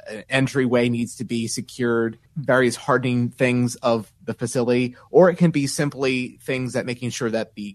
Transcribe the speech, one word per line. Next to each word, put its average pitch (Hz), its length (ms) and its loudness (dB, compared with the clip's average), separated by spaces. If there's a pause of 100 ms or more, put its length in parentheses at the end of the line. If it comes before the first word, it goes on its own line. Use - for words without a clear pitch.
an 107 200 -12
entryway 131 600 2
needs 117 260 -4
to - 80 -10
be 113 240 -4
secured, 117 720 -2 (160)
various 127 400 2
hardening 123 540 0
things 123 460 0
of 117 360 -2 (140)
the 113 80 -6
facility, 123 600 -2 (160)
or 175 200 8
it 170 80 0
can 170 140 4
be 143 160 0
simply 131 720 -2
things 127 320 -4
that 117 120 -2
making 123 240 -6
sure 117 200 -4
that 110 260 -4
the 104 180 -10